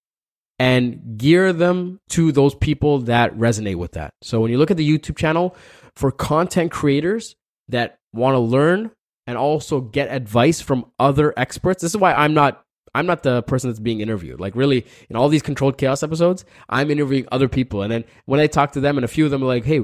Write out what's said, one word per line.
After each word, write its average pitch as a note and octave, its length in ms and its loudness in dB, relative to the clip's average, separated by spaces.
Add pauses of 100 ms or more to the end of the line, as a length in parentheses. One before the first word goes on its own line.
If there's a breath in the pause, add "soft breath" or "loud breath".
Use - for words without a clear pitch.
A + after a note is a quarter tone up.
(580)
and B2 600 0
gear F3 340 4
them F3+ 480 -2 (100)
to E3 220 2
those C#3 240 2
people D3 440 0
that A#2+ 380 0
resonate G#2+ 380 0
with E2+ 180 -8
that. D#2 280 -10
So - 180 -4
when A2+ 120 0
you B2 60 0
look D#3+ 140 4
at F3 60 0
the D3+ 200 2
YouTube D3+ 200 -8
channel, E3+ 380 0 (420 loud breath)
for C3+ 140 0
content E3 600 -2
creators D#3 640 -2 (340)
that A#2 300 -4 (140)
wanna B2+ 260 2
learn D#3 520 2 (360)
and A#2+ 100 -6
also C#3+ 440 -2
get B2+ 300 -4
advice B2+ 500 2
from B2+ 240 -2 (140)
other C#3+ 380 2
experts, F3 440 -2
this E3 100 -4
is G#3+ 60 -2
why F#3 160 4
I'm D3+ 200 2
not, C#3+ 300 2 (300)
I'm C3+ 120 -2
not F3 180 -2
the B2 200 2
person B2+ 260 -2
that's A2 100 -6
being A2 200 -2
interviewed. F#2 400 -6
Like, F#2+ 160 -6
really, C3 300 2 (240 loud breath)
in A2+ 80 -6
all C3 100 4
these D3+ 140 2
Controlled C3+ 360 -2
Chaos C#3 260 -2
episodes, E3+ 420 0 (240 loud breath)
I'm C#3 200 0
interviewing C#3 440 0
other C3 160 2
people. B2+ 320 -4
And G#2 100 -4
then A#2 140 -4 (200 soft breath)
when C3+ 140 0
I D3+ 80 4
talk D3 260 0
to D3 60 -6
them, C#3+ 180 0
and B2+ 60 -2
a A#2 60 -2
few D#3 160 0
of C#3+ 60 0
them C3+ 120 -2
are C3 40 0
like, B2 180 -2
"Hey, C#3+ 180 0